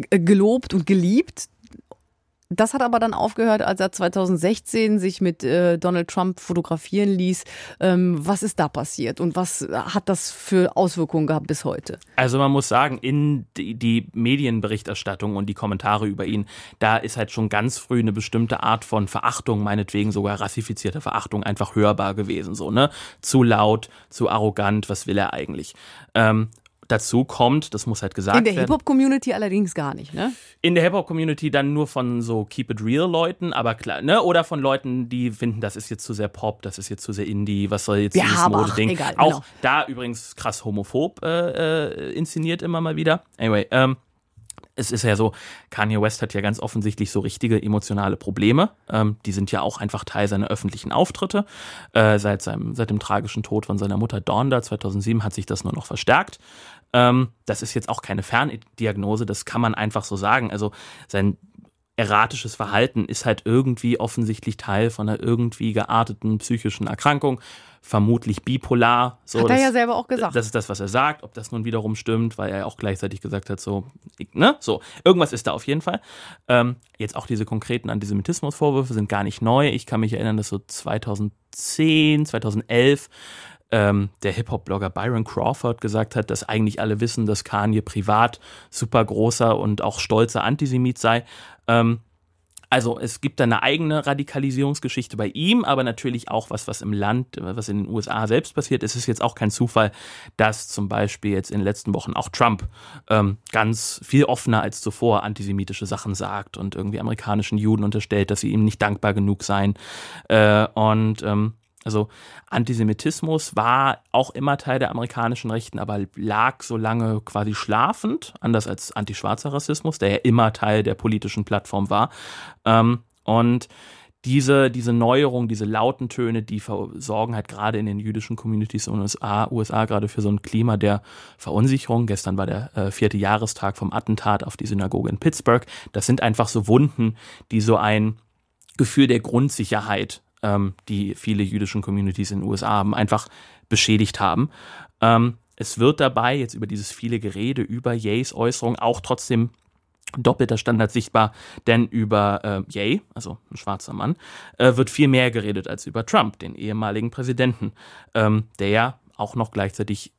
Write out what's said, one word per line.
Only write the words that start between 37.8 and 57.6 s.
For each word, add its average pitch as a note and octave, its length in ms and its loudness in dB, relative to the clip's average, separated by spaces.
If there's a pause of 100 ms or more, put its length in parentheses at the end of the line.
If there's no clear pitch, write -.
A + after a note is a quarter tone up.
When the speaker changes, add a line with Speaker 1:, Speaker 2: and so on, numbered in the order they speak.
Speaker 2:
soll G2+ 120 2
jetzt G#2 180 2
Speaker 1:
Ja, - 80 4
Speaker 2:
dieses E3+ 160 2
Speaker 1:
aber E3+ 180 4
ach, D3+ 120 4
Speaker 2:
Mode-Ding? - 200 2
Speaker 1:
egal, D3+ 280 -2
Speaker 2:
Auch D3+ 120 6
Speaker 1:
genau. C#3 140 -2 (180)
Speaker 2:
da C#3 240 2
übrigens A#2+ 500 -10
krass - 300 -6
homophob, A2+ 580 -4
äh, D#3+ 680 -2
äh, - 240 -8
inszeniert E3 500 -4
immer E3 180 -2
mal D#3+ 140 -2
wieder. D#3+ 280 2 (140)
Anyway, G#2+ 320 2
ähm, C3 280 4 (800)
es A#2 180 -4
ist A#2 100 -2
ja G#2+ 140 4
so, A2 160 2 (360)
Kanye G#2+ 320 0
West G#2+ 200 0
hat G#2+ 120 -4
ja G2+ 60 -2
ganz G#2 220 -2
offensichtlich G#2+ 500 -2
so G2+ 80 -2
richtige A2 420 0
emotionale G2+ 540 -2
Probleme. G#2+ 560 2 (180)
Ähm, A2 360 2
die G2+ 80 -2
sind G2+ 180 -2
ja G2 100 0
auch - 180 -4
einfach G#2 260 -6
Teil G#2 240 0
seiner G#2 180 0
öffentlichen - 460 -6
Auftritte, G3 520 0 (460)
äh, G#2+ 260 6
seit G2+ 240 -2
seinem, G#2+ 340 -6
seit A2+ 140 -4
dem G#2+ 80 0
tragischen G#2 460 -2
Tod G#2+ 220 -4
von G2+ 120 -2
seiner G2+ 200 -2
Mutter G#2 240 -2
Donda B2+ 400 0
zweitausendsieben G#2 640 -2
hat G2+ 100 -4
sich - 120 -8
das - 200 -6
nur F#2 80 -4
noch - 120 -8
verstärkt. - 540 0 (540)
Ähm, B2 340 6 (180)
das G#2 160 -4